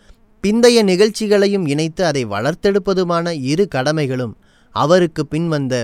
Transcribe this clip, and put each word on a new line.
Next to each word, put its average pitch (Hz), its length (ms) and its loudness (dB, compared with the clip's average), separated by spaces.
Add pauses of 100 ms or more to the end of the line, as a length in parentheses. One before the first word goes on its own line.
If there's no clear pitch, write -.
(440)
பிந்தைய 233 400 4
நிகழ்ச்சிகளையும் 202 840 2
இணைத்து 156 380 -2
அதை 143 200 -2
வளர்த்தெடுப்பதுமான 175 1080 -2 (100)
இரு 156 240 0
கடமைகளும் 131 640 -2 (420)
அவருக்கு 160 500 2
பின்வந்த 151 580 -4